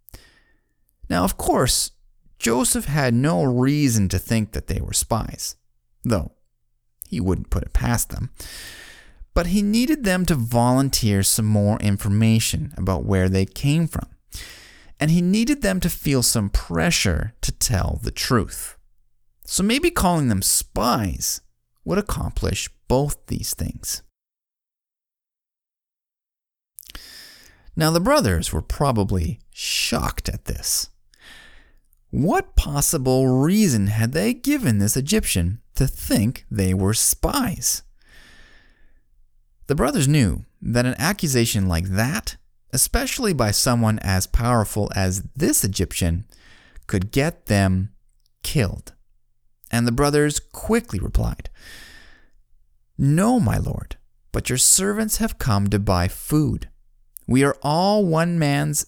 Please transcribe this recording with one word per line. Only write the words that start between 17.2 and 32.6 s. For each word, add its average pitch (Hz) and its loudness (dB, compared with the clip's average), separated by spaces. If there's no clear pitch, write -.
to - -4
tell 80 -2
the - -6
truth. - -4
So - -2
maybe 285 2
calling 175 2
them 98 2
spies - -2
would 90 -2
accomplish - -4
both 139 0
these - -6
things. - -8
Now, 156 0
the 175 2
brothers 220 2
were 78 -2
probably 104 0
shocked - -4
at - -6
this. - -4
What 247 0
possible 135 2